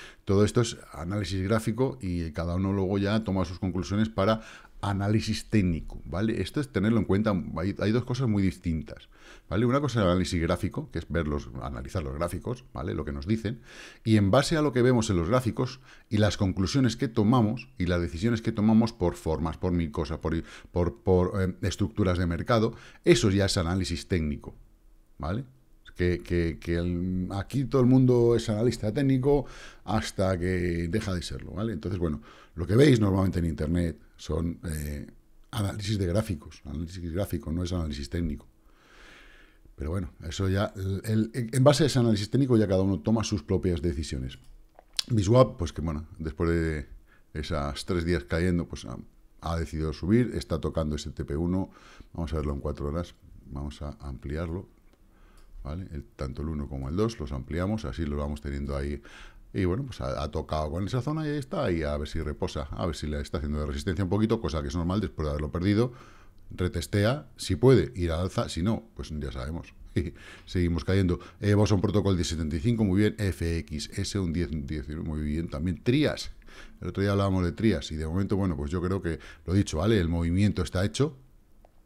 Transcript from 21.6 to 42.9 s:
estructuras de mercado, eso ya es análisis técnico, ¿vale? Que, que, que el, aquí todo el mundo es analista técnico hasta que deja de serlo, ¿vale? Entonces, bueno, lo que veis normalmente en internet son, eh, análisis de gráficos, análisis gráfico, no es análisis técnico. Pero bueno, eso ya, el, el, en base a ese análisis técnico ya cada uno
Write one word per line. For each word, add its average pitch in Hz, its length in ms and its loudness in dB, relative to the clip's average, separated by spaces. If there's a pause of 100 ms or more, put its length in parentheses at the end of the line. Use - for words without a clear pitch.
estructuras 95 560 0
de 90 80 2
mercado, 110 480 2 (300)
eso 165 260 6
ya 98 160 4
es - 100 0
análisis 87 520 -2
técnico, 78 460 -2 (640)
¿vale? 98 280 -6 (500)
Que, 87 260 2
que, 85 380 0
que 85 140 -2
el, 90 580 -2
aquí 107 320 -4
todo 131 160 2
el 123 80 6
mundo 123 480 6
es 113 140 0
analista 110 420 0
técnico 135 540 2 (380)
hasta 95 540 0
que 87 520 0
deja 98 240 -2
de 87 80 -2
serlo, - 300 -10
¿vale? 107 200 -4
Entonces, 92 260 -4
bueno, 80 220 0 (340)
lo 85 120 -4
que 101 100 2
veis 131 240 8
normalmente 95 380 4
en 85 80 2
internet 80 520 0 (200)
son, 82 460 -4
eh, 73 420 -8 (440)
análisis 101 480 -2
de 95 80 0
gráficos, 87 580 -4
análisis 82 480 -8
gráfico, 90 400 -4
no 90 120 -2
es 85 80 -4
análisis 78 360 -4
técnico. 82 380 -4 (1300)
Pero 73 160 -6
bueno, 90 200 -4 (160)
eso 95 220 -2
ya, 98 260 0
el, 95 300 -4
el, 110 480 0
en 131 120 4
base 147 200 8
a - 20 6
ese 135 120 2
análisis 110 320 4
técnico 127 260 4
ya 107 100 6
cada 95 140 4
uno 95 200 2